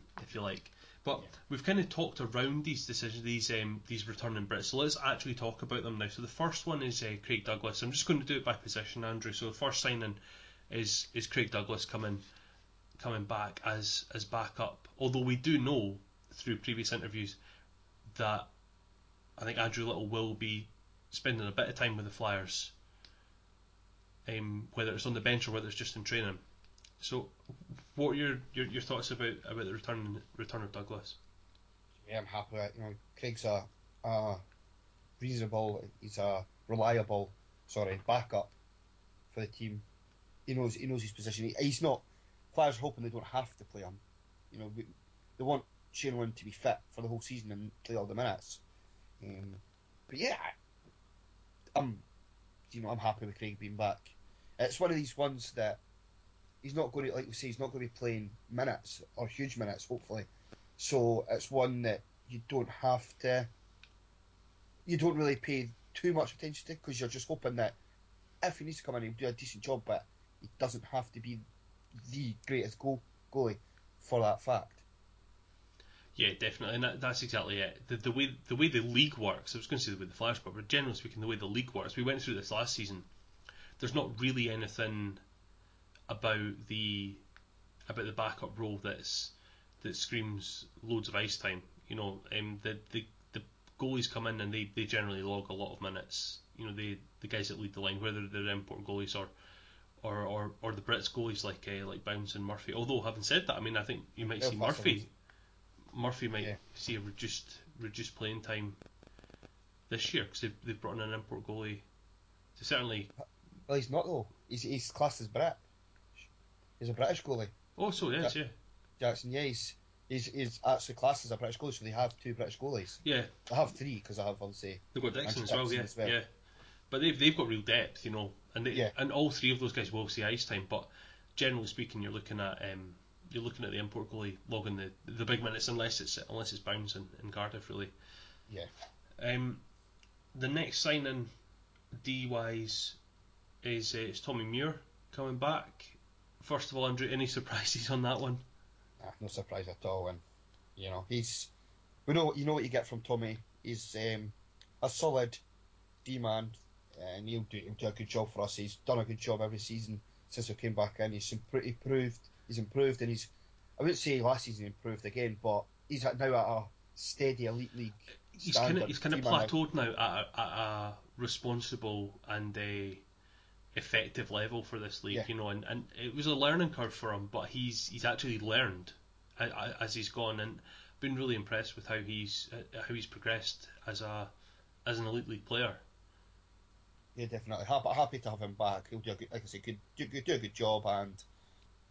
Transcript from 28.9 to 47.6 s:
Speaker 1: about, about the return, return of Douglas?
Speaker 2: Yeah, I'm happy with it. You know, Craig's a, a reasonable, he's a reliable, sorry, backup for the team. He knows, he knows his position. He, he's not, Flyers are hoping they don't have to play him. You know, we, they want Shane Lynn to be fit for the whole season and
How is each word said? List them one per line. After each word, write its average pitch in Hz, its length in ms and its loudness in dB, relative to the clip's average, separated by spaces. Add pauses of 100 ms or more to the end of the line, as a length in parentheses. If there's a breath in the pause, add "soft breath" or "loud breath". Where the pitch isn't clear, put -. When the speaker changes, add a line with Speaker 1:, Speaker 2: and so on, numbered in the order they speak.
Speaker 1:
about, 117 220 0 (160)
about 110 160 -2
the 95 80 -2
return, 107 480 -4 (160)
return 110 240 -6
of 101 100 -6
Douglas? 101 440 -8 (920)
Speaker 2:
Yeah, 110 120 -2
I'm 104 60 -4
happy 107 300 -6
with 107 80 0
it. 101 120 -4
You 117 80 -10
know, 107 100 -6 (240)
Craig's 120 280 -4
a, 101 180 4 (400)
a 110 320 2 (840)
reasonable, 110 600 0 (160)
he's 110 180 -10
a 98 280 2 (220)
reliable, 107 640 4 (360)
sorry, 95 380 0
backup 117 460 4 (800)
for - 80 -6
the 107 80 -2
team. 107 340 -8 (640)
He 135 80 -2
knows, 123 220 2
he 135 120 -6
knows 127 140 0
his 107 100 -6
position. 110 340 -4
He, 127 200 0
he's 143 160 2
not, 151 200 4 (520 soft breath)
Flyers 143 240 6
are 117 40 -6
hoping 120 220 -4
they 117 60 -2
don't 113 160 -6
have 127 320 -2
to 107 60 -18
play 101 180 -12
him. 92 160 -10 (540)
You 107 80 -12
know, 107 160 -8
we, 113 100 -8 (520)
they 131 60 -4
want 135 200 4 (280)
Shane 127 260 -2
Lynn 113 160 0
to 104 120 -14
be 107 60 -10
fit - 260 2 (160)
for 117 80 -8
the 117 60 -2
whole 113 140 -4
season 110 300 -8
and 104 200 -6 (120)